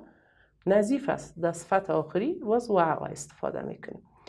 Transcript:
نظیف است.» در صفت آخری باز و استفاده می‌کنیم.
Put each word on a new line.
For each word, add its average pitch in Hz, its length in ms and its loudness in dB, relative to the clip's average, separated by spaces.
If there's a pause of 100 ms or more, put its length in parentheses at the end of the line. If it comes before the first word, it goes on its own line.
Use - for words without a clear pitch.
(640)
نظیف 214 440 4
است.» 147 300 -4
در 170 120 0
صفت 190 380 0
آخری 180 440 0
باز 233 380 0
و - 20 4
استفاده - 880 0
می‌کنیم. - 420 -12 (260)